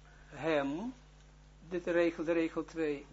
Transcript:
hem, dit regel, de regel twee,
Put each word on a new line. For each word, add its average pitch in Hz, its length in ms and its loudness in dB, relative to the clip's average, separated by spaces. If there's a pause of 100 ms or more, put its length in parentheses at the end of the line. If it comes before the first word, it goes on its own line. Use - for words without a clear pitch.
(300)
hem, 151 640 0 (760)
dit 175 180 -4
regel, 170 360 4
de 160 80 0
regel 165 340 2
twee, 151 460 -2